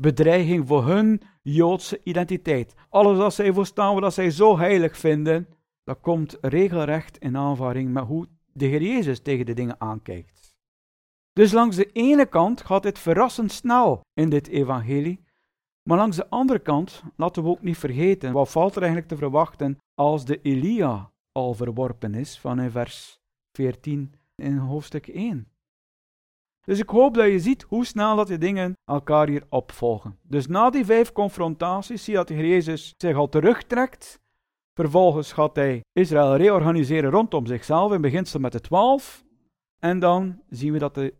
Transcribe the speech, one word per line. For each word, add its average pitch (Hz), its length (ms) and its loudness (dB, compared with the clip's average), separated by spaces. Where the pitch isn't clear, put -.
bedreiging 160 640 2
voor 131 200 2
hun 208 360 2
Joodse 170 600 0
identiteit. 175 720 -4
Alles 202 300 4
wat 202 160 2
zij 202 180 0
voorstaan, 196 480 0
wat 190 140 0
zij 185 160 0
zo 185 280 4
heilig 175 380 2
vinden, 160 520 0
dat 131 160 -10
komt 160 400 -2
regelrecht 156 800 -2
in 131 180 -6
aanvaring 131 560 -4
met 131 120 -4
hoe 160 220 -6
de 139 120 -6
Heer 147 180 0
Jezus 185 380 -2
tegen 123 260 -4
de 117 80 -4
dingen 120 260 -6
aankijkt. - 760 -12
Dus 202 200 6
langs 226 240 4
de 202 160 0
ene 269 340 4
kant 185 340 0
gaat 196 240 -2
het 196 140 -4
verrassend 202 540 0
snel 233 480 2
in 156 160 0
dit 147 200 0
evangelie, 139 760 -4
maar 170 100 4
langs 208 180 0
de 185 120 -6
andere 254 300 0
kant, 156 440 -4
laten 170 260 -4
we 160 60 -2
ook 175 140 -2
niet 170 160 -4
vergeten, 147 540 -2
wat 135 180 0
valt 180 240 0
er 190 80 -6
eigenlijk 165 280 -2
te 160 60 -8
verwachten 143 640 -2
als 147 300 0
de - 160 -4
Elia 139 720 -2
al 127 220 -4
verworpen 117 600 -6
is, 123 240 -10
van 127 220 -6
in 127 100 -4
vers 120 500 -10
veertien 139 640 -6
in 139 220 -4
hoofdstuk 143 500 -8
één. 180 420 -8
Dus 196 140 -2
ik 214 100 -4
hoop 240 260 4
dat 226 120 4
je 196 140 2
ziet 240 220 -2
hoe 233 220 -4
snel 214 320 -2
dat 208 100 2
die 170 120 -6
dingen 185 460 -4
elkaar 147 440 2
hier 143 200 -4
opvolgen. 117 720 -4
Dus 139 240 -4
na 202 240 2
die 262 140 0
vijf 226 280 2
confrontaties 190 920 -4
zie 214 80 -10
je 202 60 2
dat 175 100 -2
de 165 60 -8
Heer 156 120 -2
Jezus 160 500 0
zich 165 200 0
al 143 120 0
terugtrekt. 240 920 -2
Vervolgens 160 580 2
gaat 151 240 0
hij 135 360 0
Israël 147 440 4
reorganiseren 160 720 2
rondom 170 360 0
zichzelf, 156 460 0
in 185 80 0
beginsel 156 400 -2
met 127 120 -4
de 113 80 -6
twaalf. 247 640 0
En 180 200 0
dan 180 500 0
zien 143 240 -4
we 156 60 0
dat 143 160 -4
de 139 260 -6